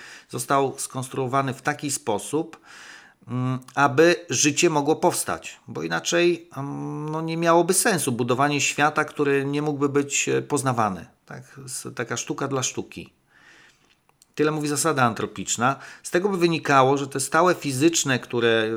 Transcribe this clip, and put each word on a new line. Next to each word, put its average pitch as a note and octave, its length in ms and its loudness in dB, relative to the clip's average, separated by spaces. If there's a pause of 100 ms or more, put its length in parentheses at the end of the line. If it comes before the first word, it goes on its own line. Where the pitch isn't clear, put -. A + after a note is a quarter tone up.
(300)
został C3+ 480 0
skonstruowany C3 760 -4
w - 80 -20
taki D3 280 -4
sposób, C3 680 -4 (680)
mm, B2+ 300 -2 (160)
aby C#3+ 420 6 (140)
życie D3 400 2
mogło D3+ 260 2
powstać, - 720 -2
bo C3 140 -8
inaczej, E3+ 760 0
mm, C#3+ 520 -8
no, D#3 120 -6
nie E3 160 -6
miałoby E3+ 380 4
sensu E3 380 0
budowanie B2+ 480 2
świata, D3+ 440 0
który C#3 400 0
nie C#3+ 180 -2
mógłby C#3+ 260 0
być, C#3+ 400 0
e, C3+ 140 0
poznawany. A#2 640 0 (200)
Tak? C3+ 400 -18
S-, B2+ 280 -12
taka A#2+ 220 -6
sztuka C#3+ 320 -6
dla C3 140 -2
sztuki. - 500 -8 (1200)
Tyle D3+ 160 2
mówi D3+ 180 -2
zasada C#3+ 340 0
antropiczna. A2+ 720 -2 (260)
Z - 80 -12
tego F3+ 180 0
by F#3+ 80 -2
wynikało, C#3+ 600 4
że C#3 100 -2
te C#3 140 -6
stałe E3 340 4
fizyczne, C#3+ 640 2
które, A2+ 580 2